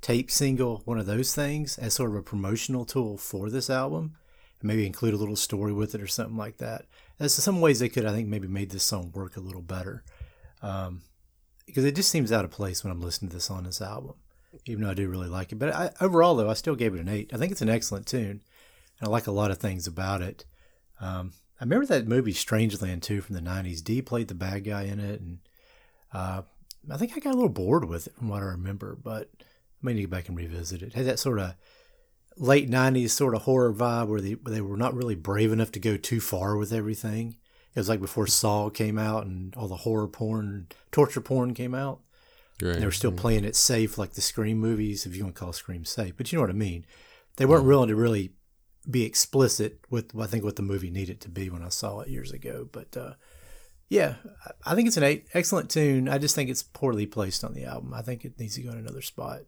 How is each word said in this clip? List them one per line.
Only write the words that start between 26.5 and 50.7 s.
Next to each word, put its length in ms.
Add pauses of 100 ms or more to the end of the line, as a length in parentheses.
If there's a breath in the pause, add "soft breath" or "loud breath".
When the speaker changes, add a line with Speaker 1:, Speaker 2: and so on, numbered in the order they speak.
Speaker 1:
I 60
think 200
I 40
got 120
a 40
little 120
bored 400
with 180
it 100
from 120
what 140
I 40
remember, 560
but 280 (100)
I 40 (380 soft breath)
may 120
need 80
to 40
go 100
back 120
and 80
revisit 460
it. 60
It 60
had 120
that 120
sorta 380 (800 soft breath)
late 320
nineties 440
sorta 260
horror 340
vibe 360
where 120
they, 120
where 220
they 60
were 160
not 180
really 200
brave 380
enough 200
to 80
go 160
too 240
far 360
with 160
everything. 640 (380 soft breath)
It 60
was, 80
like, 120
before 260
Saw 440
came 280
out 280
and 300
all 120
the 80
horror 320
porn, 600 (240 loud breath)
torture 280
porn 340
came 200
out. 260 (640 soft breath)
Speaker 2:
Right. 160
Speaker 1:
They 80
were 60
still 180
Speaker 3:
Mm-hmm. 100
Speaker 1:
playing 240
it 120
safe, 420
like 160
the 80
Scream 360
movies, 460
if 100
you 100
wanna 100
call 180
Scream 320
safe. 320
But 160
you 60
know 40
what 80
I 40
mean. 320 (500 loud breath)
They 80
weren't 200
Speaker 2:
Yeah. 40
Speaker 1:
willing 200
to 80
really 360 (580)
be 140
explicit 760 (100)
with, 280
I 80
think, 180
what 120
the 60
movie 280